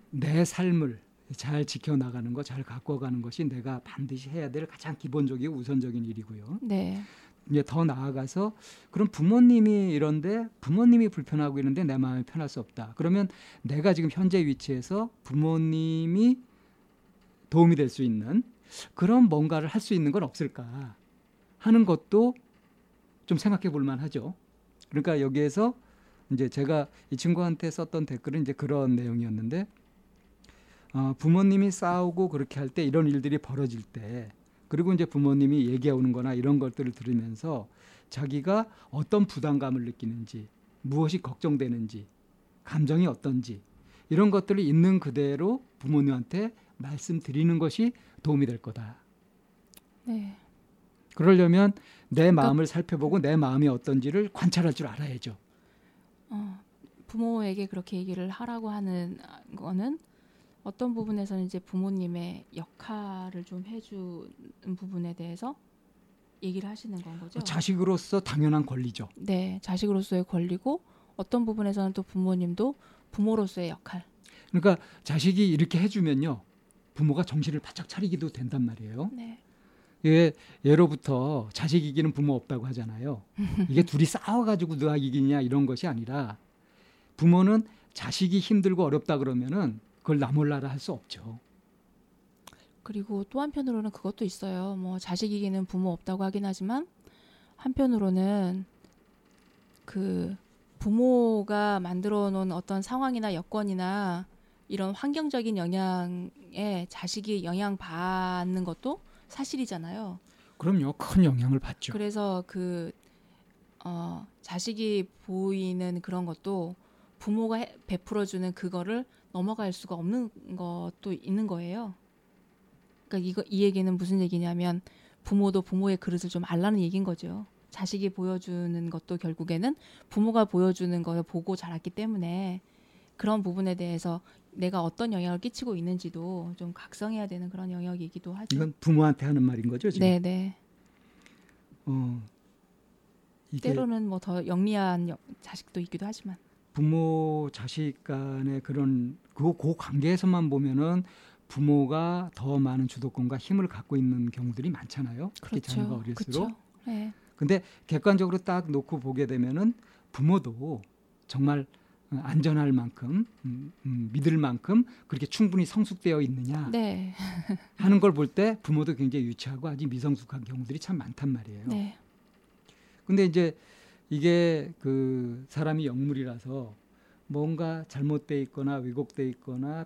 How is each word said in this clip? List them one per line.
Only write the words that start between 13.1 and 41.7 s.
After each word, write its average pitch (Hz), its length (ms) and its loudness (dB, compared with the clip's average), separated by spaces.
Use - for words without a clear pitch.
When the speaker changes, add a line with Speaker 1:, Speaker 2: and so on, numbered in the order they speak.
Speaker 1:
내가 151 300 2
지금 160 180 0
현재 180 340 2
위치에서 143 640 -4
부모님이 160 1160 2
도움이 170 260 8
될 139 140 2
수 135 140 -4
있는 120 400 0
그런 226 300 6
뭔가를 156 440 4
할 214 140 -2
수 - 140 -2
있는 151 160 4
건 196 120 0
없을까 127 720 -8
하는 226 280 8
것도 208 500 4
좀 175 120 2
생각해 190 340 0
볼 143 120 0
만하죠. 139 520 -4
그러니까 151 320 2
여기에서 147 520 2
이제 131 180 2
제가 143 380 0
이 135 80 -4
친구한테 170 540 0
썼던 160 340 -4
댓글은 139 380 -4
이제 135 100 -2
그런 139 420 0
내용이었는데, 117 720 -2
어, 135 240 0
부모님이 196 540 4
싸우고 180 580 0
그렇게 139 300 -4
할 135 100 -4
때, 170 140 -2
이런 151 240 4
일들이 143 320 0
벌어질 131 420 -4
때, 107 500 -12
그리고 170 260 2
이제 170 120 2
부모님이 139 640 4
얘기해 127 240 2
오는 127 200 4
거나 123 240 -2
이런 139 240 4
것들을 127 320 -4
들으면서 117 760 -4
자기가 147 580 -2
어떤 196 340 2
부담감을 135 600 0
느끼는지, 113 600 -8
무엇이 156 400 0
걱정되는지, 120 840 -2